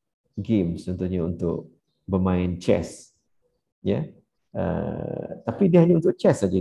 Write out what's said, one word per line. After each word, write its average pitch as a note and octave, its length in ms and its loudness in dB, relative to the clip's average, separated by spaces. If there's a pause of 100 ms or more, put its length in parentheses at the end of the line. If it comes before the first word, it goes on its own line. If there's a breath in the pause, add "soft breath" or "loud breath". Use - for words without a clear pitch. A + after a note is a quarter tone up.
(340)
games F#2 520 -2
contohnya F#2 360 -4
untuk E2+ 480 -4 (400)
bermain F#2 480 0
chess, - 560 -2 (720)
ya. G#2+ 160 0 (520)
Eh, E2 760 -6 (200)
tapi - 160 0
dia F3 160 8
hanya E3+ 160 6
untuk E3+ 160 2
chess C#3 320 2
saja, F#2 160 0